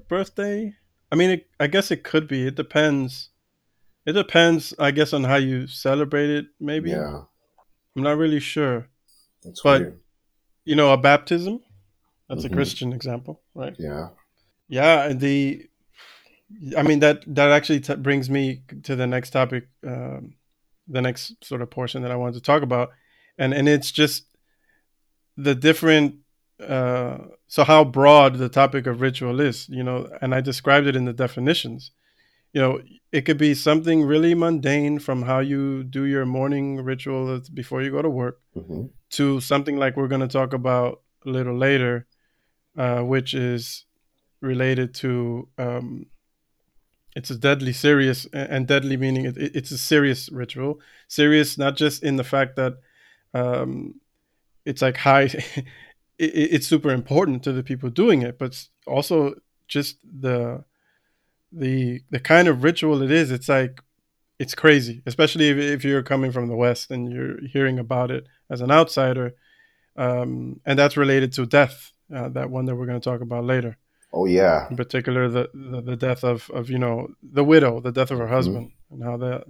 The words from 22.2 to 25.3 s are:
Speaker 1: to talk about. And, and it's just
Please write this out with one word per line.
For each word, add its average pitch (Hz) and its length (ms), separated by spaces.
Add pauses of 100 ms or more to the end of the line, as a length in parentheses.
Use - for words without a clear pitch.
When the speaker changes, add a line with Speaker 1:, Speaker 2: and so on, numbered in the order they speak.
Speaker 1:
to 120 60
talk 147 220
about. 123 280 (480)
And, 131 160
and 143 140
it's 143 240
just 147 320 (1120)